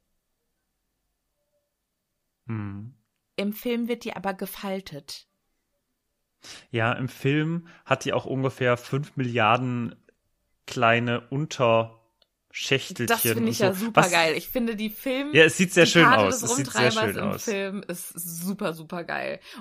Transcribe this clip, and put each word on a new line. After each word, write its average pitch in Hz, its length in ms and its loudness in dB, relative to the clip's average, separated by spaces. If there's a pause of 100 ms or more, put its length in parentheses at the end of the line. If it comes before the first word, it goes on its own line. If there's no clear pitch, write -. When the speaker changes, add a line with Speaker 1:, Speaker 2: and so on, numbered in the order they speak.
(2500)
Speaker 1:
Mhm. 107 500 -10 (400)
Speaker 2:
Im 202 180 -4
Film 240 340 -4
wird 240 180 -6
die - 100 -8
aber 190 180 -6
gefaltet. 190 920 -10 (1400)
Speaker 1:
Ja, 117 220 2
im 127 160 -4
Film 156 580 -2 (180)
hat 135 200 0
die - 80 -2
auch - 120 -2
ungefähr 131 500 0
fünf - 400 -6
Milliarden 120 800 0 (680)
kleine 120 640 2
Unterschächtelchen - 1800 -2
Speaker 2:
Das 226 160 0
finde 123 300 0
ich - 100 -2
Speaker 1:
und 196 60 4
Speaker 2:
ja 190 60 2
Speaker 1:
so. 190 120 -6
Speaker 2:
supergeil. 175 460 4
Speaker 1:
Was 151 80 -2
Speaker 2:
Ich - 100 -12
finde 233 260 -4
die 214 140 -4
Film-, 269 460 -4
Speaker 1:
Ja, 160 80 10
es 160 140 4
sieht 185 160 0
sehr 165 120 8
Speaker 2:
die 120 60 2
Speaker 1:
schön 170 140 8
Speaker 2:
Karte - 180 6
Speaker 1:
aus. 95 160 2
Speaker 2:
des - 100 -4
Speaker 1:
Es 247 80 0
sieht - 140 -4
sehr - 140 0
Speaker 2:
Rumtreibers 220 300 0
Speaker 1:
schön 98 80 -6
Speaker 2:
im 101 60 -4
Speaker 1:
aus. 98 140 -8
Speaker 2:
Film 196 440 -4
ist - 220 -10
super, 175 640 -6
super 165 300 -10
geil. 143 360 -6 (220)